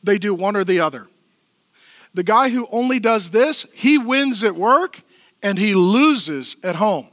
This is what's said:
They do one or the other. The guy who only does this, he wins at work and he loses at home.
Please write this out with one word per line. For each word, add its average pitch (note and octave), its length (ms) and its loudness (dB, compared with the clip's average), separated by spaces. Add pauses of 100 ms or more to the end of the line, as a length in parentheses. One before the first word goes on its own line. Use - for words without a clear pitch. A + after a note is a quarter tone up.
They G3+ 160 0
do G3+ 140 -4
one G3 220 -4
or G3 80 -2
the F3+ 160 0
other. C#3 280 -4 (1040)
The F3+ 100 -4
guy A#3 260 4
who A#3+ 220 -4
only B3 280 -2
does G#3 320 0
this, C4 420 0
he D4 240 2
wins B3+ 460 -2
at G3 120 0
work B3+ 460 0 (400)
and G3+ 160 -2
he G3+ 160 2
loses F#3+ 880 2
at F3+ 120 -4
home. F#3 380 -2